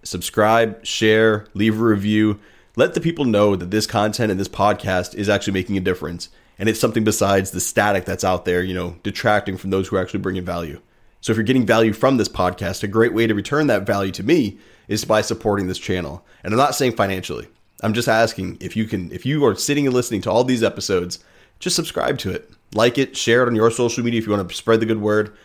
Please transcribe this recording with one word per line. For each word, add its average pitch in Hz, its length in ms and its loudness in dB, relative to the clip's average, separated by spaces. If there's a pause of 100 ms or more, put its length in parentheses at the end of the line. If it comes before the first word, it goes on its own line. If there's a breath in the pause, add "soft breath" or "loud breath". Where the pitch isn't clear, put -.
subscribe, 107 800 0
share, 110 720 2
leave 110 260 2
a - 20 0
review. 107 580 2 (360 soft breath)
Let 127 160 2
the 175 80 -2
people 165 240 -2
know 104 320 4
that 87 140 -8
this 107 160 0
content 107 440 0
and 92 80 -2
this 98 100 -4
podcast 98 680 -2
is 104 160 -2
actually 101 240 0
making 95 240 -2
a - 20 -4
difference. 90 480 -6 (300 soft breath)
And 104 100 -2
it's 110 100 0
something 113 260 0
besides 98 480 0
the 90 100 -6
static 104 420 0
that's 98 180 -6
out 92 220 0
there, 90 180 0
you 92 120 -4
know, 87 280 -6
detracting 104 540 -2
from 95 140 -8
those 95 180 0
who 101 80 -2
are 92 60 2
actually 95 180 -6
bringing 92 240 -4
value. 85 380 -8 (400)
So 113 100 0
if 107 60 0
you're 113 60 2
getting 127 200 2
value 110 300 4
from 135 240 2
this 101 100 0
podcast, 90 540 -4
a 107 40 -4
great 110 280 2
way 113 120 2
to 110 80 2
return 143 340 0
that 101 180 2
value 101 260 -2
to - 100 -10
me 127 360 2 (280 loud breath)
is 107 200 -4
by 107 160 2
supporting 101 440 -2
this 92 120 -4
channel. 90 440 -6 (200 soft breath)
And 95 100 -6
I'm 113 60 2
not 135 160 2
saying 127 180 0
financially. 95 560 -4 (340)
I'm 104 120 0
just 120 120 -2
asking 110 540 0
if 90 160 -8
you 110 80 0
can, 95 260 -6
if - 140 -10
you 143 220 -2
are 101 80 4
sitting 143 320 -2
and 127 80 0
listening 120 260 -2
to 104 100 -4
all 120 140 2
these 123 180 0
episodes, 92 640 -2 (340 soft breath)
just 175 160 -4
subscribe - 440 -2
to 98 120 -6
it. - 200 -10 (240)
Like 120 240 2
it, 135 180 0
share 120 260 2
it 120 40 2
on 120 80 0
your 113 160 4
social 120 340 -2
media 117 140 0
if 110 80 -2
you 104 60 -2
want 98 140 0
to - 80 -12
spread 113 260 2
the 110 60 -2
good 110 140 0
word. 104 340 0 (100)